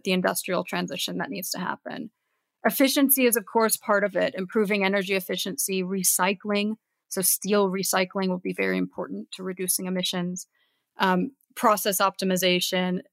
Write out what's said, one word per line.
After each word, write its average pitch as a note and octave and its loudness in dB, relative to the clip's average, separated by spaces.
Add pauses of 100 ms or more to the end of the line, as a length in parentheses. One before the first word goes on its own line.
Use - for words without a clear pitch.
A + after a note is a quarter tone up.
the F#3+ 2
industrial F#3 0
transition F3+ -6
that F#3 -6
needs - -8
to F3+ -6
happen. - -8 (520)
Efficiency C4+ 4
is, A#3 4
of G#3+ -2
course, A3+ 2
part G3+ 2
of F#3 -2
it. F3+ 0
Improving G3 0
energy G3 0
efficiency, F#3+ -2
recycling. G3+ 0 (340)
So G3 -4
steel G3+ 2
recycling F#3+ 0
will F3+ 0
be F#3 -4
very F#3+ 0
important F#3+ -6
to F#3+ -12
reducing F#3 -4
emissions. F3+ -4 (500)
Um, F#3 2 (240)
process G#3 2
optimization. F#3 2 (140)